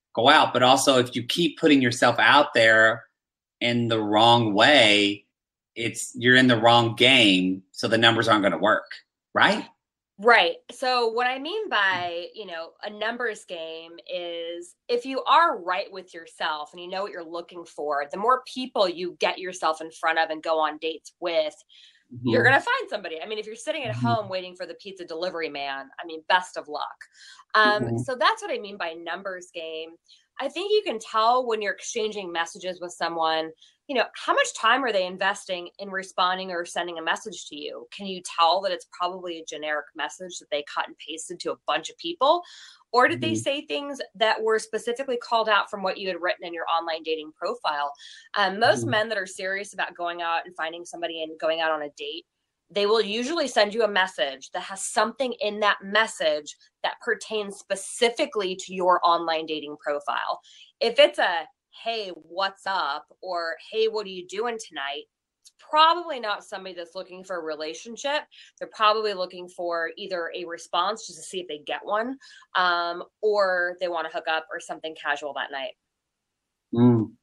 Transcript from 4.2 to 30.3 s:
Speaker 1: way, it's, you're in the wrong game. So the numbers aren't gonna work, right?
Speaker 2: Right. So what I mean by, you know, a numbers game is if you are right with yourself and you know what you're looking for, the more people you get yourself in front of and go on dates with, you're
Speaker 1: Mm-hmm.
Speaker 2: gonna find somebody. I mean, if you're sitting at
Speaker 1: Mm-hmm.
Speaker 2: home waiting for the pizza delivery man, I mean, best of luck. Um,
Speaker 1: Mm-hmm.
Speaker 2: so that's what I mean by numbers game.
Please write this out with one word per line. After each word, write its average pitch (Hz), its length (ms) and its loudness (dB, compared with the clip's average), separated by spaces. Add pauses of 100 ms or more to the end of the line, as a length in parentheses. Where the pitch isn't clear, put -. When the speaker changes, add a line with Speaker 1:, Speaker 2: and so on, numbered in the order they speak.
Speaker 1:
way, 104 720 6 (500)
it's, - 400 -6
you're 123 220 6
in 131 120 8
the 117 120 6
wrong 117 360 6
game. 98 720 4
So - 180 -6
the 110 80 2
numbers 113 320 4
aren't 107 140 6
gonna 92 160 2
work, 98 320 2 (420)
right? 127 340 2 (520)
Speaker 2:
Right. 202 380 4 (140)
So 254 380 0
what 233 180 -2
I 262 120 -4
mean 370 320 -6
by, 180 640 0
you 214 100 -14
know, 165 280 -12 (100)
a 208 80 -10
numbers 220 560 -6
game 165 460 -12 (140)
is 170 680 -10 (100)
if 240 200 -2
you 269 180 -6
are 302 340 4
right 180 320 -4
with 190 220 -16
yourself 160 640 -8
and 175 80 -14
you 175 60 -12
know 190 140 -6
what 202 100 -8
you're 170 120 -12
looking 170 400 -12
for, 147 480 -4
the 170 60 -4
more 247 260 4
people 247 440 -2
you 175 300 -6
get 180 200 0
yourself 180 420 -4
in 160 100 -10
front 165 280 0
of 165 100 2
and 156 140 -6
go 165 180 0
on 156 160 0
dates 160 440 -8
with, 170 340 0 (680)
you're - 200 4
Speaker 1:
Mm-hmm. 254 80 8
Speaker 2:
gonna 269 100 6
find 494 300 -2
somebody. 165 320 -8
I 185 40 -12
mean, 214 120 -8
if 208 80 -8
you're 214 100 -14
sitting 302 280 -6
at 220 120 -4
Speaker 1:
Mm-hmm. 123 100 0
Speaker 2:
home 220 220 0
waiting 185 260 -8
for 180 120 -10
the 170 80 -12
pizza 190 320 -14
delivery 165 420 -6
man, 139 400 -6 (100)
I 143 80 -12
mean, 160 220 -12
best 185 300 4
of 143 100 -12
luck. 147 300 -8 (560)
Um, 208 300 4
Speaker 1:
Mm-hmm. 117 140 -2
Speaker 2:
so 175 160 -6
that's 403 280 0
what 415 80 -8
I 247 80 -4
mean 202 180 -12
by 175 160 -6
numbers 180 600 -10
game. 165 440 -12 (420)